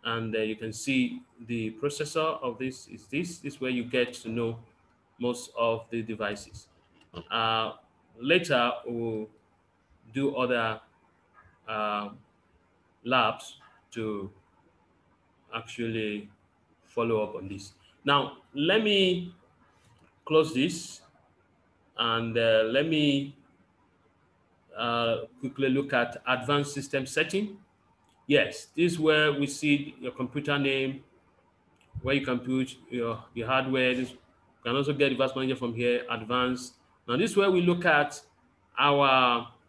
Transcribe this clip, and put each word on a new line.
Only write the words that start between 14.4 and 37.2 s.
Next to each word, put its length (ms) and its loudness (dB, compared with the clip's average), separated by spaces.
actually 760 -6
follow 400 0
up 100 -10
on 140 -8
this. 240 -12
Now, 340 2
let 300 2
me 500 2
close 300 4
this 460 -2
and, 400 0
uh, 280 6
let 200 2
me, 500 2
uh, 460 0
quickly 280 -2
look 240 2
at 340 0
advanced 460 0
system 320 -4
setting. 540 -2
Yes, 500 2
this 160 4
is 60 -4
where 340 4
we 140 0
see 540 0
your 120 -8
computer 460 -2
name, 440 -2
where 140 -2
you 100 0
can 140 -2
put 380 -2
your, 340 -4
your 140 -6
hardware. 460 2
This, 160 -4
you 60 -20
can 120 0
also 160 0
get 160 4
device 260 0
manager 220 -2
from 180 -4
here, 340 0
advanced. 680 -2
Now, 100 0
this 160 2